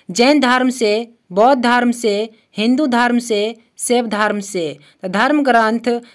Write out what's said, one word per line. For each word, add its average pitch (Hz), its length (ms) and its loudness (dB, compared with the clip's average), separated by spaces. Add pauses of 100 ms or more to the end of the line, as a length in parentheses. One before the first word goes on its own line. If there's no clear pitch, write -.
(120)
जैन 262 280 4
धर्म 254 300 2
से, 226 380 -2 (240)
बौद्ध 240 320 4
धर्म 240 280 2
से, 220 380 -4 (280)
हिंदू 254 300 0
धर्म 240 320 0
से, 220 360 -4 (220)
शैव 240 300 -2
धर्म 208 320 -2
से। 165 380 -8 (240)
तो 190 60 -10
धर्म 269 360 0
ग्रंथ 233 580 0 (140)